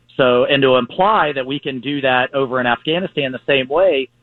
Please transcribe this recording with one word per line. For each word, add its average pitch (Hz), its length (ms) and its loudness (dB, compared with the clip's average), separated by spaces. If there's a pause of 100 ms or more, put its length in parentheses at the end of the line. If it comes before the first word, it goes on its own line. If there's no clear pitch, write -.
(160)
So, 127 300 4
and 143 180 2
to 131 140 4
imply 170 560 0
that 135 120 -6
we 139 140 -6
can 131 220 -8
do 143 200 -6
that 127 320 0
over 127 280 -2
in 123 60 0
Afghanistan 151 680 -2
the 123 120 -10
same 135 220 0
way 143 400 2 (140)